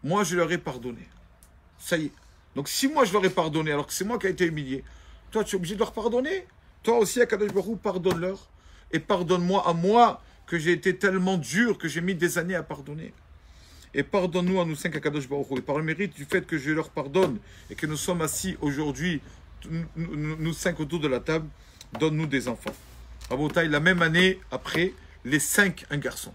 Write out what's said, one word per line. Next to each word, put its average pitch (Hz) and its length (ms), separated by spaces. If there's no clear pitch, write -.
Moi 185 200
je 175 120
leur 165 160
ai 175 60
pardonné. 123 500
Ça - 180
y 156 100
est. - 60
Donc 143 140
si - 200
moi 285 180
je 175 80
leur 202 100
ai 185 60
pardonné, 156 420
alors 143 140
que - 80
c'est 185 100
moi 226 140
qui 196 80
ai 185 40
été 180 140
humilié, 143 400
toi 220 120
tu - 120
es - 20
obligé 180 180
de 196 40
leur 220 140
pardonner. 254 540
Toi 233 160
aussi, 220 240
Akadosh 208 300
Baruch 190 200
Hu, 220 40
pardonne-leur. 185 760
Et - 100
pardonne-moi 180 680
à 170 60
moi 202 500
que 170 120
j'ai 160 140
été 180 260
tellement 190 400
dur 185 400
que 170 100
j'ai 160 140
mis 190 120
des 175 220
années 180 200
à 165 60
pardonner. 147 520
Et 143 80
pardonne-nous 180 580
à 175 60
nous 156 100
cinq, 156 200
Akadosh 147 340
Baruch 143 200
Hu. 135 80
Et 113 40
par 143 160
le 156 60
mérite 160 300
du 143 120
fait 185 200
que 160 120
je 143 140
leur 156 180
pardonne 143 480
et 139 40
que - 120
nous 151 100
sommes 175 240
assis 160 400
aujourd'hui, 147 640
nous, 165 160
nous, 156 400
nous 156 160
cinq 165 280
autour 156 200
de 147 80
la 123 120
table, 156 280
donne-nous 156 280
des 135 200
enfants. » - 280
Rabotai, 151 360
la 147 140
même 175 200
année, 180 400
après, - 420
les 143 160
cinq, - 500
un 147 80
garçon. - 360